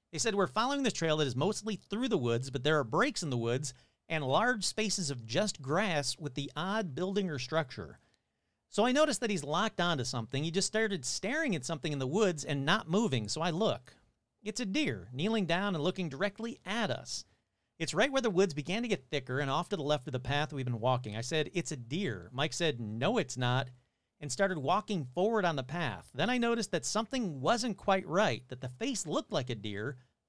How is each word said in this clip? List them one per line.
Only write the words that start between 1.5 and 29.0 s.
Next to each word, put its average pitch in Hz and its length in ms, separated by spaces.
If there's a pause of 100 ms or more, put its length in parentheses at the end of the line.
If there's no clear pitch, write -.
through 233 320
the 208 100
woods, 123 320
but 127 140
there 151 160
are 135 40
breaks 170 380
in 165 80
the 123 80
woods 120 380 (320)
and 156 180
large 202 400
spaces 190 460
of 117 160
just 170 340
grass 151 560
with 143 160
the 139 220
odd 180 400
building 185 340
or 143 80
structure." 127 640 (720)
So 202 120
I 254 80
noticed 294 300
that 233 80
he's 175 140
locked 175 360
onto 165 260
something. 131 380
He 165 60
just 180 160
started 202 400
staring 254 500
at 139 100
something 156 280
in 139 60
the 131 80
woods 180 360
and 143 220
not 175 240
moving, 143 400
so 156 120
I 175 100
look. 165 440 (460)
It's 214 180
a 247 60
deer, 185 480
kneeling 202 320
down 180 300
and 147 80
looking 185 260
directly 202 560
at 202 240
us. - 360 (520)
It's 160 160
right 240 180
where 269 100
the 226 80
woods 180 240
began 190 280
to 240 80
get - 200
thicker 131 300
and 143 100
off 156 200
to 202 80
the 151 60
left 147 260
of - 20
the 127 80
path 143 320
we've 135 140
been 117 160
walking. 123 340
I 113 60
said, 156 320
"It's 170 180
a 147 60
deer." 117 560
Mike 143 180
said, 147 300
"No, 117 360
it's 127 200
not," 127 320 (500)
and - 100
started 185 280
walking 170 480
forward 190 400
on 165 100
the 135 80
path. 131 500
Then 165 160
I 254 80
noticed 233 340
that 165 140
something 214 540
wasn't 214 380
quite 190 280
right, 160 440
that 127 100
the 131 80
face 220 400